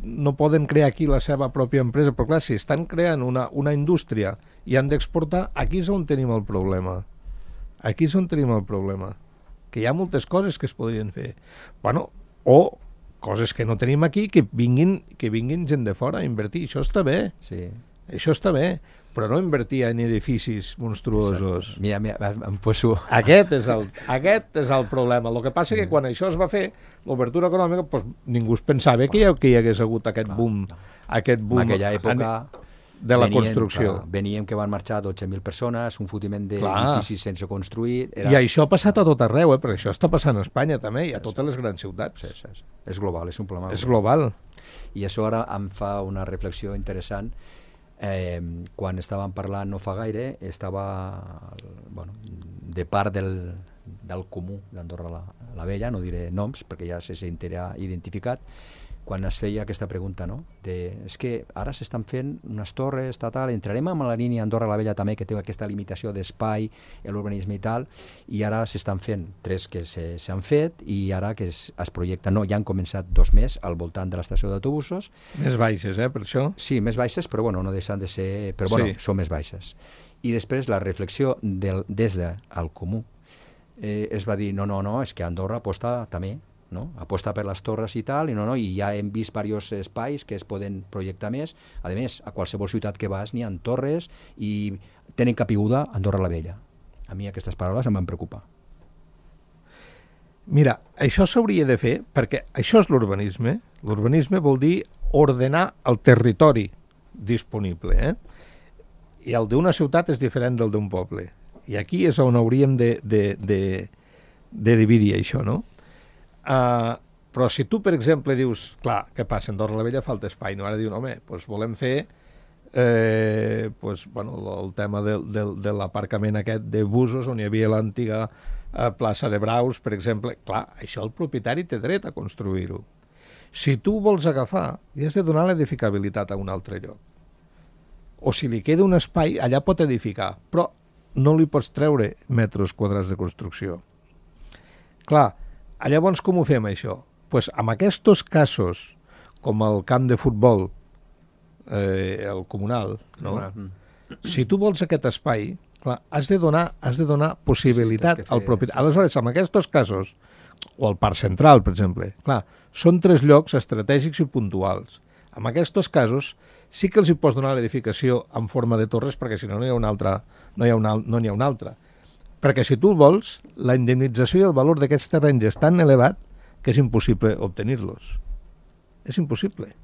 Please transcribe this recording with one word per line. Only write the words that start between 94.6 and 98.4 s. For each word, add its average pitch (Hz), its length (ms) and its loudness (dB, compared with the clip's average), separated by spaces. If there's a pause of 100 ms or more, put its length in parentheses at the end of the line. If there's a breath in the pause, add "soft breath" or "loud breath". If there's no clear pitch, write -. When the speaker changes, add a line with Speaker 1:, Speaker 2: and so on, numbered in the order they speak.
Speaker 2:
tenen 120 200 2
caiguda 113 580 0
Andorra 98 260 0
la 95 80 0
Vella». 85 300 -6 (500)
A 95 80 -14
mi 101 140 -8
aquestes 98 260 -8
paraules 98 300 -2
em 113 80 0
van 92 120 0
preocupar. 87 360 -10 (2000 soft breath)